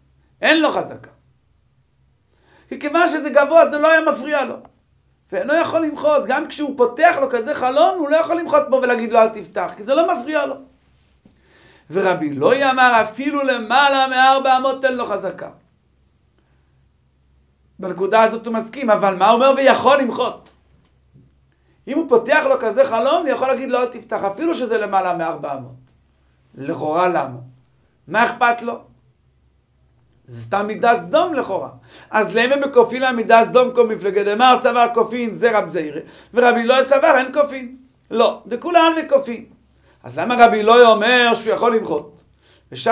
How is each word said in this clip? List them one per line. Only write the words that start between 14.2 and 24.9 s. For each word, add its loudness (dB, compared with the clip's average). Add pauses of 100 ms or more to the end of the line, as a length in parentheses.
אמות -2
אין 0
לו -6
חזקה." -8 (2250)
בנקודה 0
הזאת 0
הוא -6
מסכים, -4
אבל 2
מה 2
הוא 6
אומר? 2
"ויכול 4
למחות". -6 (1400)
אם -4
הוא -4
פותח 2
לו 2
כזה 0
חלון, -2
הוא -6
יכול -2
להגיד -4
לו, -2
"אל -2
תפתח", -8
אפילו -4
שזה -4
למעלה -2